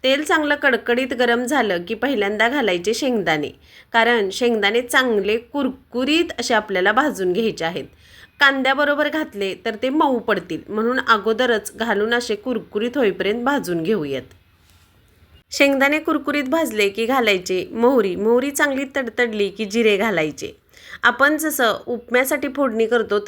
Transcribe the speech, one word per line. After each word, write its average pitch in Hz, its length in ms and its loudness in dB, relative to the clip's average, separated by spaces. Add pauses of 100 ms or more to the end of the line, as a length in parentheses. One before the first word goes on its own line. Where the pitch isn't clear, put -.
तेल 277 180 2
चांगलं 302 320 2
कडकडीत 254 600 0
गरम 240 300 2
झालं 220 440 0
की 220 60 -4
पहिल्यांदा 214 540 0
घालायचे 208 460 0
शेंगदाणे, 170 560 0 (420)
कारण 226 400 2
शेंगदाणे 233 500 0
चांगले 226 540 0
कुरकुरीत 277 1040 -2
असे 240 140 0
आपल्याला 202 380 2
भाजून 196 400 0
घ्यायचे 185 320 -2
आहेत. 165 200 -4 (560)
कांद्याबरोबर 277 680 2
घातले 247 460 -4 (100)
तर 226 100 -4
ते 247 140 -2
मऊ 277 300 2
पडतील, 175 500 -2
म्हणून 226 320 -2
अगोदरच 220 760 0
घालून 220 380 0
असे 240 200 -2
कुरकुरीत 233 640 -4
होईपर्यंत 202 480 0
भाजून 175 380 -2
घेऊयात. 151 400 -2 (1300)
शेंगदाणे 277 460 4
कुरकुरीत 294 460 -2
भाजले 254 440 0
की 214 180 -2
घालायचे 202 680 0
मोहरी, 226 440 4
मोहरी 240 340 2
चांगली 277 340 0 (120)
तडतडली 226 520 -2
की 202 160 -6
जिरे 208 320 2
घालायचे. 170 540 -2 (520)
आपण 269 340 2
जसं 294 500 0
उपम्यासाठी 262 680 -2
फोडणी 226 300 0
करतो 220 420 0